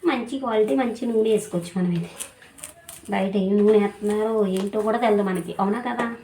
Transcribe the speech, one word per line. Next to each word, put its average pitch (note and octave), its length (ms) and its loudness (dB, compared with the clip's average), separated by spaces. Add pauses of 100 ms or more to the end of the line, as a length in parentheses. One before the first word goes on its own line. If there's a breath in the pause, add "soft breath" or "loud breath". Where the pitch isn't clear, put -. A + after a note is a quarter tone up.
(100)
మంచి B3 320 -4
క్వాలిటీ, A3 380 2
మంచి A3+ 300 -2
నూనె A3 240 2
వేసుకోవచ్చు F#3 420 -2
మనమైతే. F3 340 0 (1000)
బయట G3 200 0 (120)
ఏం F#3+ 160 2
నూనె G#3+ 220 8
వేస్తున్నారో G#3 500 -2 (240)
ఏంటో G3+ 300 -2
కూడా A3 180 0
తెలియదు G#3 240 2
మనకి, F3 340 -4
అవునా G#3 260 0
కదా? A#3+ 180 -4 (180)